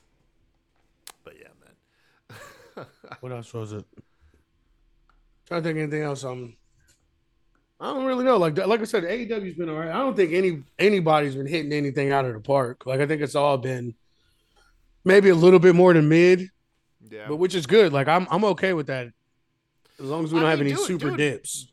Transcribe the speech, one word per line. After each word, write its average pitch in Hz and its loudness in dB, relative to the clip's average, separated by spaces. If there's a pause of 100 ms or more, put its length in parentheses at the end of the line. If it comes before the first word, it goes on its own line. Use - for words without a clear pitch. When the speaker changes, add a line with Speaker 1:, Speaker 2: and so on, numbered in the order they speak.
(1200)
Speaker 1:
but 76 -20
yeah, - -20 (1300)
man. 151 -18 (120)
<laughs> - -20
Speaker 2:
What 127 -14
else 120 -16
was 110 -10
it? 104 -14 (1600)
Trying 170 -6
to 165 -6
think 160 -4
of 156 -6
anything 151 -6
else. 139 -8
Um, 127 -12 (1200)
I 254 -10
don't 262 -6
really 254 -2
know. 254 2
Like, 165 0 (100)
like 220 0
I 214 -4
said, 208 -4
A 175 -4
E 240 -8
W's 196 -8
been 165 -8
all 156 -8
right. 160 -8
I 175 -6
don't 254 -4
think 180 0
any, 175 -2 (160)
anybody's 156 0
been 135 -8
hitting 151 -6
anything 143 -2
out 139 0
of 127 -4
the 107 -14
park. 127 -2
Like, 131 -2
I 143 0
think 147 -2
it's 139 -8
all 143 2
been 120 -8 (1080)
maybe 196 6
a 185 8
little 180 8
bit 175 8
more 180 6
than 156 6
mid, 180 4 (640)
Speaker 1:
Yeah. 107 -16
Speaker 2:
but 151 -6
which 185 -2
is 170 -4
good. 185 4
Like, 139 -2
I'm, 175 2
I'm 185 0
okay 190 -2
with 156 -6
that 131 -10 (880)
as 139 -14
long 156 -6
as 151 -8
we 165 0
Speaker 1:
I 160 0
Speaker 2:
don't 160 2
have 160 0
Speaker 1:
mean, 143 0
Speaker 2:
any 135 -2
Speaker 1:
dude, 202 -4
Speaker 2:
super 165 -4
Speaker 1:
dude, - -8
Speaker 2:
dips. 139 -6